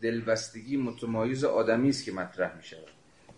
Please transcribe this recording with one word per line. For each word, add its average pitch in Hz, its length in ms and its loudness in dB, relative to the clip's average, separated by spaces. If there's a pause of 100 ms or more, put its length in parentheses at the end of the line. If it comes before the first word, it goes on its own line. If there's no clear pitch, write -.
دلبستگی 113 760 -2
متمایز 120 680 0
آدمی 117 440 4
است 135 160 0
که 101 80 -6
مطرح 90 440 -4
می‌شود 80 340 -18 (480)